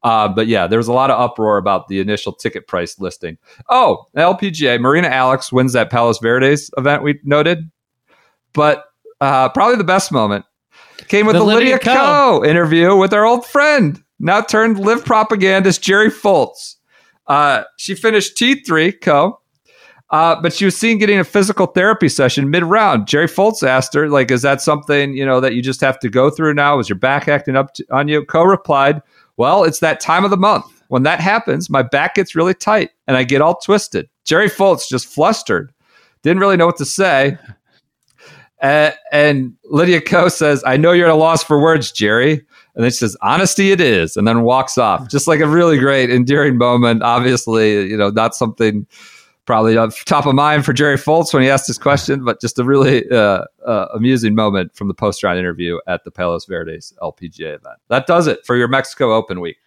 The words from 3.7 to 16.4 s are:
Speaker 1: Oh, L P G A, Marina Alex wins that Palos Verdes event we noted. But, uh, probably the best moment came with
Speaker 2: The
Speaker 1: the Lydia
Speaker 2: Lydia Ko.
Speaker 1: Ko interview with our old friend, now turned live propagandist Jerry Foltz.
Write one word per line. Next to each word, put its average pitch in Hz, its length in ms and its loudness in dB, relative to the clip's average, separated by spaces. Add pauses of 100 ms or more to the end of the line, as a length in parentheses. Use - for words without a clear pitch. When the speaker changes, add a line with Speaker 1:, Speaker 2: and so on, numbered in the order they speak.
Speaker 1:
Oh, 240 360 0 (100)
L 175 200 2
P 196 140 -6
G 151 180 -2
A, 120 100 0
Marina 147 300 0
Alex 127 420 -2
wins 127 220 0
that 117 180 0
Palos 117 300 0
Verdes 131 560 0
event 143 260 0
we 147 220 -2
noted. 160 460 0 (840)
But, 151 320 0 (360)
uh, 135 280 2
probably 226 280 2
the 208 80 -2
best 185 280 -2
moment 104 320 -2 (640)
came 208 180 2
with 214 80 2
Speaker 2:
The 180 60 4
Speaker 1:
the 220 40 2
Lydia 233 300 2
Speaker 2:
Lydia 262 40 0 (160)
Ko. - 0 - (460)
Speaker 1:
Ko - 40 -4
interview 170 500 2
with 190 200 4
our 208 100 2
old 240 220 2
friend, 285 540 0 (200)
now 196 220 0
turned 220 360 0
live 214 260 -2
propagandist 196 800 0
Jerry 202 280 2
Foltz. - 640 -2 (500)